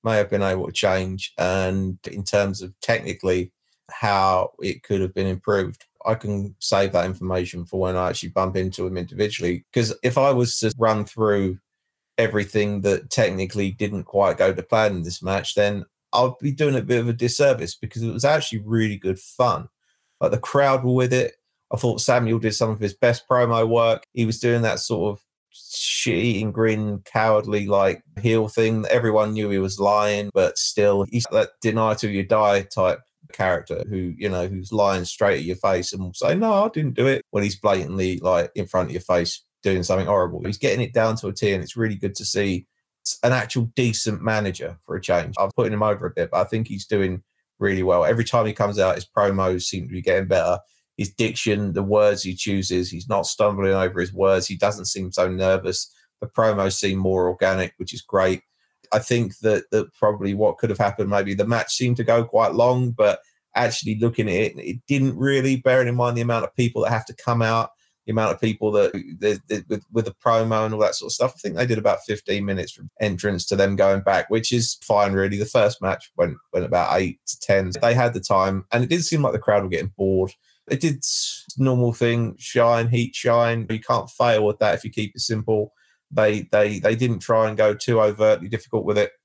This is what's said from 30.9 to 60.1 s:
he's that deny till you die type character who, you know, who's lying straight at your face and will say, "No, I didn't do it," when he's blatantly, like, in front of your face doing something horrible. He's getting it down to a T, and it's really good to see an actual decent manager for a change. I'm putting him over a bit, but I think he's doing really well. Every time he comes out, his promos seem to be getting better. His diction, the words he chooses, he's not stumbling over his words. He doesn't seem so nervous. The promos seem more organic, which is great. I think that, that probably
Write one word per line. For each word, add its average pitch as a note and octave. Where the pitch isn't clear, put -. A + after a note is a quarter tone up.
he's A#2
that G#2+
deny A2
till G#2+
you G2
die G2+
type F#2
character E2
who, F#2
you G2+
know, F2+
who's F#2+
lying G2
straight G2
at D2
your F2+
face F#2
and F#2
will F2+
say, -
"No, G#3
I A3
didn't D3+
do B2
it," C3+
when G2+
he's G2
blatantly, F#2
like, F2
in F#2+
front F#2
of C#2
your F2+
face F2
doing F#2+
something F#2
horrible. F2+
He's G#2
getting B2+
it -
down A2+
to G2+
a F#2
T, G#2
and F#2
it's -
really A2+
good F#2+
to G2+
see G2
an B2
actual B2
decent A2
manager G2+
for E2+
a F2
change. E2+
I'm G2
putting A2
him G#2
over G2
a F2
bit, E2+
but F#2
I -
think A2
he's G2
doing F#2
really G2
well. F2
Every A#2
time A#2
he G#2+
comes G#2
out, F#2
his -
promos F#2+
seem F#2+
to -
be F#2
getting F#2+
better. F2
His G2
diction, G#2
the G2
words G#2
he F#2
chooses, F#2
he's F2
not G2
stumbling G2
over F#2+
his F#2
words. F#2+
He G2
doesn't G2+
seem F#2
so F#2
nervous. F#2
The A2
promos G2+
seem G2
more F#2
organic, F#2
which F#2
is -
great. F#2+
I G#2+
think A2+
that, G#2+
that G#2+
probably G2+